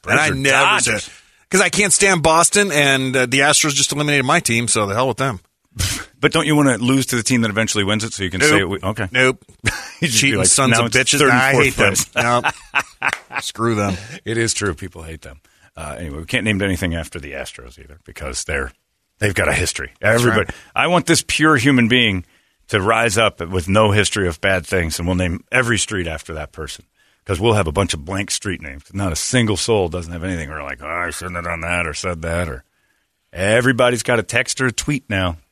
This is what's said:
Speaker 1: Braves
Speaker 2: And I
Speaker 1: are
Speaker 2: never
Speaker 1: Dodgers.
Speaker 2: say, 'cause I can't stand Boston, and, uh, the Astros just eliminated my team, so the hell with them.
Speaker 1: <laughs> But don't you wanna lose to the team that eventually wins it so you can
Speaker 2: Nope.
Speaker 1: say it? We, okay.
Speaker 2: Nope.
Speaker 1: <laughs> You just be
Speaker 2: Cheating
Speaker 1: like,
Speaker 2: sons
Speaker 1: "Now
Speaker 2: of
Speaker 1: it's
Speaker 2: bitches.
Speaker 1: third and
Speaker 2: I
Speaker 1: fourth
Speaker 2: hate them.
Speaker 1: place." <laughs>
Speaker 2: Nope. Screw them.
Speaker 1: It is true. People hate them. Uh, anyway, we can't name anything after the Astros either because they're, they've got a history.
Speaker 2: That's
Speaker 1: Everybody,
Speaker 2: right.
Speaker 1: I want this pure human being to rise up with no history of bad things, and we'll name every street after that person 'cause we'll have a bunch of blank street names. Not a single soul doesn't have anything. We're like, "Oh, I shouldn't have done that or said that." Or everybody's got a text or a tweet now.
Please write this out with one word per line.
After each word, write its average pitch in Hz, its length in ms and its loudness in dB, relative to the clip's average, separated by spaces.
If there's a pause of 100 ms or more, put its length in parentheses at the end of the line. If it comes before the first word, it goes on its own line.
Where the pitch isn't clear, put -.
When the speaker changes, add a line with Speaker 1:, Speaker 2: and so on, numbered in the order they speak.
Speaker 1:
Braves - 100 -2
Speaker 2:
And 131 80 4
I 156 100 2
Speaker 1:
are 147 40 -2
Speaker 2:
never 135 300 2
Speaker 1:
Dodgers. 143 400 0
Speaker 2:
say, - 80 -18 (380)
'cause 185 100 2
I 185 80 4
can't 185 240 0
stand 190 300 4
Boston, 170 500 4
and, 135 420 2
uh, 127 120 2
the 131 140 2
Astros 143 340 4
just 139 180 0
eliminated 143 320 0
my 156 160 2
team, 120 280 0
so 110 180 0
the 98 80 -2
hell 127 140 0
with 117 100 -4
them. 131 220 -2 (360)
Speaker 1:
<laughs> - 240 -4 (200)
But 156 120 2
don't 160 140 0
you 151 100 4
wanna 139 220 4
lose 127 280 2
to 127 100 -2
the 113 60 -2
team 120 200 2
that 110 80 0
eventually 104 340 0
wins 104 180 0
it - 120 -8
so 101 100 -6
you 90 60 -4
can 92 100 -4
Speaker 2:
Nope. 147 80 4
Speaker 1:
say 104 120 4
it? 95 80 -2
We, 95 120 -4
okay. 101 320 -4
Speaker 2:
Nope. 127 320 0 (180)
Speaker 1:
<laughs> - 80 -2 (300)
You 175 80 0
just 110 140 0
be 139 60 4
Speaker 2:
Cheating 113 100 2
Speaker 1:
like, 92 100 2
Speaker 2:
sons 131 240 4
Speaker 1:
"Now 117 140 2
Speaker 2:
of - 0 -
Speaker 1:
it's 113 100 -2
Speaker 2:
bitches. 131 220 2
Speaker 1:
third 139 100 6
and 123 100 4
Speaker 2:
I 135 140 2
Speaker 1:
fourth 135 140 4
Speaker 2:
hate 127 100 -2
them. 101 180 2
Speaker 1:
place." - 200 -2
<laughs> - 20 -
Speaker 2:
Nope. 135 1300 -4
Screw 117 320 -2
them. 101 220 0 (280)
Speaker 1:
It 113 140 -4
is 113 160 0
true. 101 200 -2
People 82 280 -14
hate 80 180 -14
them. 69 220 -20 (340)
Uh, 76 220 -10
anyway, 76 220 -8
we 82 40 -10
can't 107 200 -4
name 104 180 0
anything 92 320 -2
after 82 260 -8
the 69 120 -14
Astros 62 460 -14
either 73 260 -20
because - 400 -10
they're, 67 280 -4 (460)
they've 104 160 0
got 85 140 2
a - 40 2
history. - 480 -4
Speaker 2:
That's 113 220 4
Speaker 1:
Everybody, 110 240 2
Speaker 2:
right. - 80 -12 (200)
Speaker 1:
I 131 120 2
want 170 200 2
this 160 200 2
pure 156 300 4
human 123 320 4
being 113 360 2 (440)
to 104 120 0
rise 113 380 2
up 110 280 2
with 90 220 -4
no 107 220 6
history 101 360 2
of 85 140 -4
bad 95 260 0
things, 85 320 -2
and 85 80 -4
we'll 92 100 0
name 90 360 -2
every 120 260 0
street 92 280 -4
after 80 280 -10
that 76 180 -12
person - 340 -14 (400)
'cause 92 120 -2
we'll 110 160 4
have 101 120 2
a 76 60 -4
bunch 92 200 0
of 76 140 -8
blank 98 240 -6
street - 320 -6
names. 71 220 -16 (100)
Not 98 180 -4
a 80 40 -6
single 110 420 0
soul 98 320 0
doesn't 85 220 -8
have 87 120 -10
anything. 85 240 -6
We're 76 140 -10
like, 69 200 -12
"Oh, 69 40 -12
I 85 240 -4
shouldn't 90 260 -10
have 85 80 -8
done 85 160 -6
that 85 260 -2
or 76 60 -6
said 87 300 -6
that." 85 260 -4
Or 65 160 -10 (680)
everybody's 120 680 2
got 123 160 0
a 107 40 -2
text 123 400 -2
or 131 40 2
a 120 60 0
tweet 151 380 -4
now. 92 260 -2 (160)